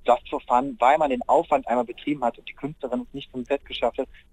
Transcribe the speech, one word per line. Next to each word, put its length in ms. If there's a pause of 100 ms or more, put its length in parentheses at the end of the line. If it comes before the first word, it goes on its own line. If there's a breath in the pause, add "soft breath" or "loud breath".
just 240
for 120
fun, 400
weil 180
man 120
den 180
Aufwand 400
einmal 160
betrieben 400
hat 120
und 120
die 60
Künstlerin 480
es 120
nicht 160
zum 140
Set 200
geschafft 340
hat, 100 (240 soft breath)